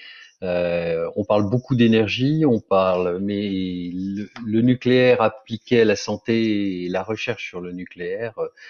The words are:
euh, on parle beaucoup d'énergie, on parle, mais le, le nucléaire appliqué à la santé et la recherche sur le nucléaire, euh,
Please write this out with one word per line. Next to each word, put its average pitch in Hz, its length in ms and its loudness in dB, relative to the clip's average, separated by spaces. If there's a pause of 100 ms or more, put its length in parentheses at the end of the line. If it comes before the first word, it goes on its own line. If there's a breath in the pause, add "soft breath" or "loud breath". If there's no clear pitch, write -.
(420 loud breath)
euh, 85 720 -2
on 104 80 -2
parle 104 240 0
beaucoup 127 260 -2
d'énergie, 120 720 2
on 117 160 4
parle, 92 640 0
mais 95 720 -4
le, 98 340 -6 (160)
le 110 160 0
nucléaire 123 640 4
appliqué 113 580 0
à 113 60 6
la 104 100 4
santé 104 880 -2
et 87 60 -4
la 92 120 -2
recherche - 460 -6
sur 90 140 -12
le 90 100 -10
nucléaire, 90 640 -8
euh, 82 100 -6 (220 loud breath)